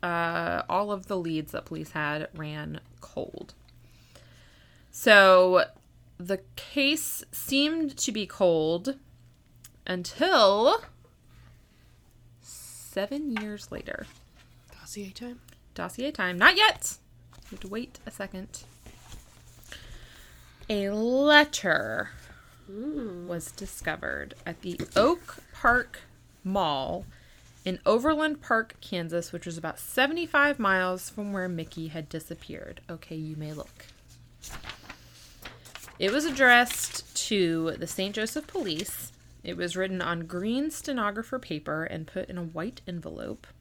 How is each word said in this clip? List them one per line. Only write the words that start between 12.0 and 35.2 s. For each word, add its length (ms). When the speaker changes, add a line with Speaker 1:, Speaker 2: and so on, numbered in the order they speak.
Speaker 1:
seven 1000
years 320
later. 340
Speaker 2:
Dossier 320
time? 300
Speaker 1:
Dossier 380
time. 260
Not 180
yet. 400
You 120
have 40
to 80
wait 380
a 40
second. 540
A 220
letter 1200
Speaker 2:
Mm. 560
Speaker 1:
was 240
discovered 840
at 160
the 180
Oak 420
Park 480
Mall 600
in 200
Overland 560
Park, 400
Kansas, 520
which 140
was 120
about 200
seventy-five 800
miles 520
from 220
where 160
Mickey 400
had 200
disappeared. 800
Okay, 280
you 200
may 160
look. 340